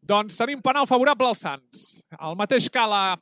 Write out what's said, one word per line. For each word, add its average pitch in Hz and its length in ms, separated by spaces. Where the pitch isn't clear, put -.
Doncs 208 240
tenim 262 240
penal 269 240
favorable 254 460
al 208 80
Sants. - 640
El 160 160
mateix 208 360
Cala 202 500